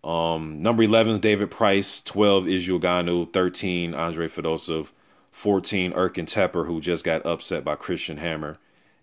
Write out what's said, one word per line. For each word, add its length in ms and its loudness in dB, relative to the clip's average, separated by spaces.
Um, 580 -2
number 220 4
eleven 300 4
is 60 -2
David 300 2
Price, 500 2
twelve 460 4
is 220 0
Ngannou, 640 0
thirteen 600 0
Andre 360 -4
Fedosov, 640 -4
fourteen 600 0
Erkin 340 -2
Tepper, 400 0
who 140 -4
just 220 -2
got 240 -2
upset 380 -4
by 100 -2
Christian 440 -6
Hammer, 400 -6